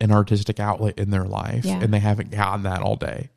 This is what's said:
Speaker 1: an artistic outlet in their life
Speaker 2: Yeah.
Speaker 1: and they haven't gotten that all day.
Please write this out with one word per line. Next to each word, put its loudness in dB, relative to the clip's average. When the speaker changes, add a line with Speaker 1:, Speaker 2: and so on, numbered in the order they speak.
Speaker 1:
an 4
artistic 4
outlet -2
in 0
their 2
life -4
Speaker 2:
Yeah. -2
Speaker 1:
and 2
they 4
haven't 0
gotten -4
that -4
all -2
day. -8